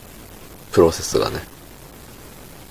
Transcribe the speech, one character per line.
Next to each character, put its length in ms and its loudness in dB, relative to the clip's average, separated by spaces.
プ 100 10
ロ 100 12
セ 120 -4
ス 160 2
が 100 2
ね、 100 -4